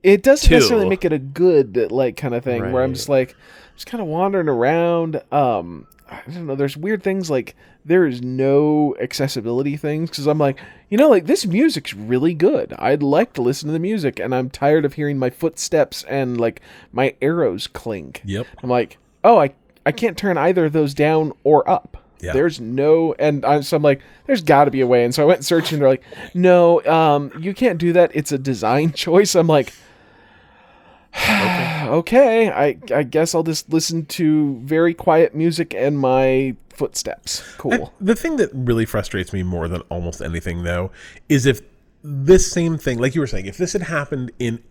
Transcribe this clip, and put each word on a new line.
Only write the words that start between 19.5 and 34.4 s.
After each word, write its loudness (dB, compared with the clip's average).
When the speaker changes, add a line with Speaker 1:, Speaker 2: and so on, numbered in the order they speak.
Speaker 1:
I 0
can't -4
turn -2
either 2
of -2
those 0
down 0
or 4
up." -4
Speaker 3:
Yeah. -10
Speaker 1:
There's 0
no, 2
and 0
I, 2
so -2
I'm 0
like, 4
"There's 0
gotta 4
be -2
a 4
way." 4
And -2
so 0
I 4
went 4
searching. 0
They're 4
like, 2
"No, 6
um, 2
you -6
can't 0
do 0
that. 6
It's -4
a -2
design -2
<laughs> -14
choice." 2
I'm 4
like, 2
<sighs> -20
Speaker 2:
Okay. -2
Speaker 1:
"Okay, 2
I, 0
I 2
guess -2
I'll 0
just -6
listen -2
to 0